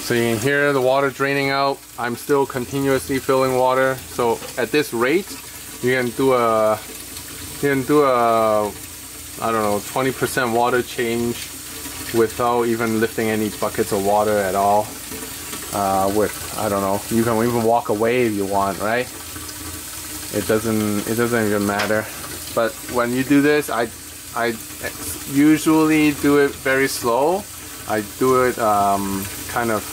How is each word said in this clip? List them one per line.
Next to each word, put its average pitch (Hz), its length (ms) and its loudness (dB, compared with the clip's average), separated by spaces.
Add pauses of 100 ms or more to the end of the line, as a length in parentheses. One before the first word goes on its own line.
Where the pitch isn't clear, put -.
So 127 120 -2
you 117 200 2
can 107 80 -4
hear 143 300 2
the 135 80 2
water 135 280 4
draining 139 400 0
out. 139 300 0 (180)
I'm 120 200 -4
still 139 280 2
continuously 135 760 -2
filling 131 360 2
water. 131 400 2
So 120 420 -2 (200)
at 117 120 -2
this 147 240 0
rate, 131 380 0 (500)
you 123 120 2
can 127 160 0
do 131 240 2
a, 110 440 4 (840)
you 143 80 2
can 135 140 0
do 147 200 4
a, 113 640 4 (760)
I 113 100 0
don't 110 120 2
know, 104 240 0
twenty 131 240 0
percent 127 400 -2
water 120 320 2
change 117 520 -4 (760)
without 120 520 2
even 113 340 0
lifting 110 300 0
any 107 200 0 (120)
buckets 107 320 -2
of 98 120 0
water 104 320 2
at 95 180 0
all. 101 300 4 (840)
Uh, 98 420 0
with, 104 460 -2
I 107 80 -2
don't 98 140 0
know, 98 180 0 (100)
you 113 140 2
can 113 140 2
even 117 260 2
walk 117 240 2
away 117 380 2
if 110 80 0
you 98 120 -2
want, 98 360 0
right? 117 260 -2 (1300)
It 101 140 0
doesn't, 107 600 0
it 113 60 0
doesn't 117 320 2
even 101 180 0
matter. 104 400 0 (480)
But 117 200 0 (180)
when 120 220 0
you 127 100 0
do 143 180 4
this, 147 280 2
I, 117 180 -2 (480)
I 120 120 0 (840)
usually 156 840 6
do 143 240 4
it 143 120 4
very 135 380 0
slow. 139 520 0 (460)
I 107 140 -2 (180)
do 127 240 4
it, 123 160 0
um, 98 680 2 (240)
kind 117 220 -2
of 104 220 0